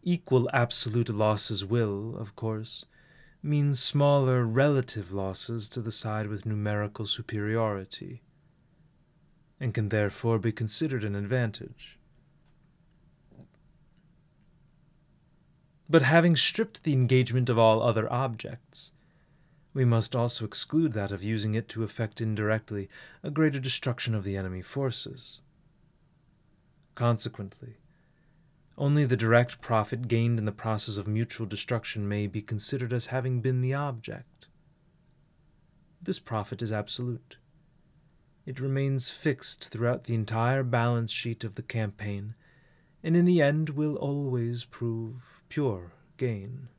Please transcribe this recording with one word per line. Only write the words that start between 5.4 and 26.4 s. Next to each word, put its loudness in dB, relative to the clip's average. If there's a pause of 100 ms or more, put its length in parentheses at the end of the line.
to -6
the -4
side -4
with -6
numerical -2
superiority, -4 (1400)
and -4
can 0
therefore 2
be 0
considered -2
an -2
advantage. -4 (4000)
But 8
having 6
stripped 0
the 2
engagement 4
of 4
all 8
other 2
objects, -6 (840)
we 4
must 4
also 0
exclude 0
that -2
of -6
using 0
it -4
to -4
effect -4
indirectly -2 (360)
a -6
greater 2
destruction -2
of -2
the -4
enemy -4
forces. -6 (1500)